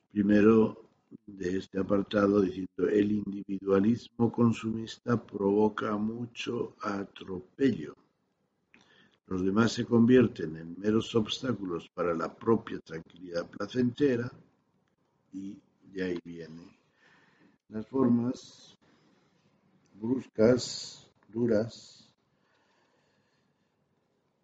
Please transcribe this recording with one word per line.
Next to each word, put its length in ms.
primero 800
de 300
este 200
apartado 640
diciendo: 460
"El 240
individualismo 1200
consumista 920
provoca 760
mucho 840
atropello. 1160
Los 180
demás 280
se 140
convierten 720
en 220
meros 360
obstáculos 720
para 240
la 220
propia 440
tranquilidad 720
placentera", 840
y 260
de 220
ahí 200
viene 540
las 180
formas 880
bruscas, 1160
duras, 840